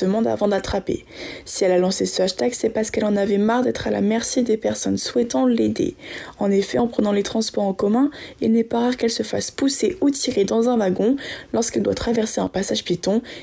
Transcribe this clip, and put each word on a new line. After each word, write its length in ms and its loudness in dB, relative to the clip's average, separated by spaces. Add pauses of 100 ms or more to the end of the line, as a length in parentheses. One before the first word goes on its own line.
demande 280 2
avant 180 0
d'attraper ». 580 -2 (400)
Si 200 -2
elle 80 4
a 60 4
lancé 280 2
ce 160 0
hashtag, 320 0
c'est 160 0
parce 220 -2
qu'elle 140 0
en 100 2
avait 220 2
marre 260 2
d'être 240 -2
à 20 -2
la 100 0
merci 440 2
des 120 2
personnes 420 -2
souhaitant 480 0
l'aider. 500 2 (420)
En 140 2
effet, 260 2
en 80 4
prenant 240 0
les 140 2
transports 400 -2
en 80 0
commun, 360 2 (320)
il 120 2
n'est 100 4
pas 200 -2
rare 140 0
qu'elle 140 0
se 140 -2
fasse 260 -4
pousser 500 0
ou 100 4
tirer 340 0
dans 240 2
un 80 2
wagon 400 2 (360)
lorsqu'elle 300 0
doit 120 0
traverser 460 -2
un 60 0
passage 380 -2
piéton. 360 0 (220)